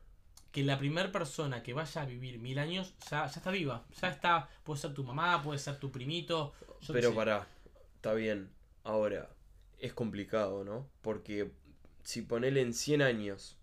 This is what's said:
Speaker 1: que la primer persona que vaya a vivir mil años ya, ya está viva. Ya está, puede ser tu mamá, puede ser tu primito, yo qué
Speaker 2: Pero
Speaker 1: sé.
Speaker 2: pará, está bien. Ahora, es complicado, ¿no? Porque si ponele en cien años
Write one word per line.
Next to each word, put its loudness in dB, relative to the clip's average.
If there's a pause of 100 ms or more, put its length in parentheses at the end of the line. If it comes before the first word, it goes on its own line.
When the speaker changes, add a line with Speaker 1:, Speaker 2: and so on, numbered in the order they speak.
(520)
Speaker 1:
que 0
la 4
primer 0
persona -2
que -8
vaya -4
a -2
vivir -8
mil -4
años -2 (160)
ya, 0
ya -8
está -4
viva. -2 (160)
Ya 0
está, 2 (160)
puede -4
ser -4
tu -4
mamá, 4
puede -2
ser -4
tu -6
primito, -2 (280)
yo -14
qué -2
Speaker 2:
Pero 6
Speaker 1:
sé. 2
Speaker 2:
pará, 2 (480)
está 0
bien. 0 (340)
Ahora, 2 (500)
es -4
complicado, 0
¿no? -6 (140)
Porque -2 (520)
si -6
ponele 2
en 2
cien 4
años 2